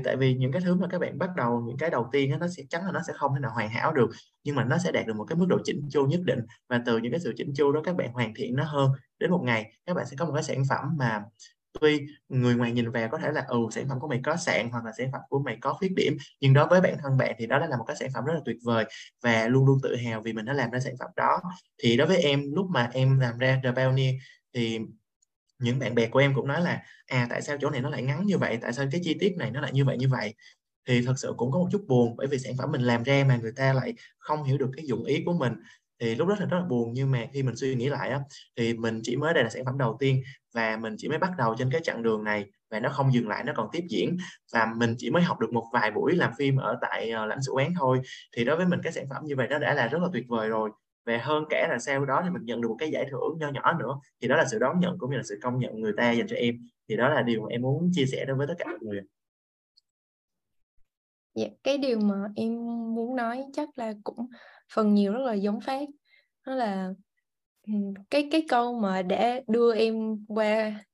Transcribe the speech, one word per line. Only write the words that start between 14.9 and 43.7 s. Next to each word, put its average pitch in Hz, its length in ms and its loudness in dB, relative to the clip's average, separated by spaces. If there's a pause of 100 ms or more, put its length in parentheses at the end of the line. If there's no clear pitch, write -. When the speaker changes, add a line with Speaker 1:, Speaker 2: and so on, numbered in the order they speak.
Speaker 1:
sản 131 140 -4
phẩm - 160 -8
của 139 100 0
mày 123 220 -4
có 143 120 -2
khuyết 185 240 -4
điểm", - 200 0 (240)
nhưng 135 140 6
đối 147 120 8
với 180 140 6
bản - 220 2
thân 135 140 2
bạn - 220 0
thì 113 80 -4
đó 139 120 2
là 160 180 0
một 214 100 -6
cái 151 100 -6
sản - 180 -6
phẩm 113 100 -4
rất 156 100 -2
là 156 100 -4
tuyệt 113 200 -4
vời 113 200 2 (380)
và 113 260 2
luôn 135 180 6
luôn 139 160 6
tự - 140 0
hào 117 260 -4
vì 113 100 -4
mình 110 120 -6
đã 131 80 -4
làm 123 180 0
ra 127 100 -2
sản 127 180 -6
phẩm 123 180 -6
đó. 131 240 2 (420)
Thì 123 140 6
đối 147 100 4
với 185 120 4
em, 143 360 2
lúc 185 160 0
mà 123 220 2
em 131 280 4
làm 120 180 0
ra 131 260 2
The 123 80 2
Pioneer 131 420 2 (400)
thì 113 240 0 (800)
những 127 200 0
bạn 117 160 -2
bè 117 120 4
của 131 120 0
em 139 160 6
cũng 123 140 0
nói 156 140 0
là, 135 200 0 (240)
"À, 123 240 0
tại - 120 -2
sao 147 180 -4
chỗ 143 100 0
này 151 100 -2
nó 143 100 -2
lại 120 120 -4
ngắn 143 240 -2
như 180 120 2
vậy? 113 240 0
Tại 120 100 -4
sao 139 200 -2
cái 175 120 -2
chi 151 160 0
tiết 190 180 2
này 117 120 -4
nó 135 100 -6
lại 131 120 -4
như 139 120 2
vậy, 131 120 2
như 131 120 0
vậy?" 120 260 -2 (540)
Thì 120 180 4
thật 131 120 2
sự - 180 -4
cũng 127 160 0
có 180 60 2
một 180 140 2
chút 202 160 -2
buồn, 120 280 4
bởi - 100 -2
vì 139 120 0
sản 127 200 -6
phẩm - 140 -2
mình 127 100 0
làm 120 200 2
ra 139 260 4
mà 135 80 6
người 113 200 -4
ta 135 160 2
lại 120 220 -2 (240)
không 151 260 -4
hiểu 135 140 0
được - 180 0
cái 156 100 -10
dụng 117 180 -4
ý 143 220 0
của 175 60 0
mình. 135 200 0 (480)
Thì 117 140 0
lúc 160 140 0
đó 208 100 2
thì 175 120 -2
rất 180 80 0
là 175 60 -2
buồn, 117 280 0
nhưng 135 180 0
mà 117 220 0
khi 139 100 -2
mình 123 140 -2
suy 131 180 -2
nghĩ 123 140 -2
lại 113 220 -4
á, 139 100 -2 (360)
thì 117 180 0
mình 113 280 -2
chỉ 123 140 -4
mới 151 180 0
đây 135 100 4
là 110 60 0
sản - 140 -8
phẩm 127 140 -4
đầu 113 220 0
tiên 135 220 2 (320)
và 110 220 0
mình 110 220 -6
chỉ 117 100 -8
mới 156 100 -2
bắt 185 200 0
đầu 113 200 2
trên 131 120 0
cái 160 140 0
chặng 117 180 -4
đường 110 220 0
này 104 220 -2 (240)
và 110 100 -4
nó 123 80 -2
không 135 260 2
dừng 110 140 2
lại, 101 160 -4
nó 143 120 -2
còn 110 160 -2